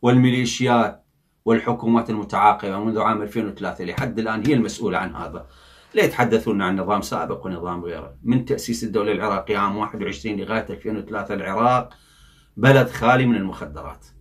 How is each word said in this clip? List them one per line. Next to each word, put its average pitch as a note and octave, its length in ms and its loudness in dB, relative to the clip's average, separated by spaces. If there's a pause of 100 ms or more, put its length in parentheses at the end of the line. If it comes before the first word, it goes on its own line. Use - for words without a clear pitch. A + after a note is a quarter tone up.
والميليشيات B2 1040 2 (400)
والحكومات A2+ 640 2
المتعاقبة G#2 680 2
منذ G#2+ 200 -2
عام G#2+ 220 2
ألفين G#2 260 -4
وثلاثة F#2+ 360 -6
لحد A2 360 -4
الآن A2 280 -2
هي D3+ 60 4
المسؤولة G2+ 440 0
عن F#2 180 -6
هذا. - 320 -12 (460)
لا G#3 100 4
يتحدثون A2+ 580 2
عن F#2+ 180 0
نظام G2 220 0
سابق F2+ 440 -6
ونظام F2 380 -8
غيره. D#2+ 400 -10
من B2+ 220 2
تأسيس - 380 -4
الدولة G#2 280 0
العراقية G2+ 460 -2
عام G2+ 200 0
واحد G#2 260 -6
وعشرين G2+ 360 -6
لغاية G#2+ 300 -4
ألفين G#2 280 -6
وثلاثة، G2+ 360 -6
العراق A2+ 600 0 (640)
بلد C3 320 8
خالي B2+ 360 2
من A#2+ 100 4
المخدرات. D#2 720 -8 (160)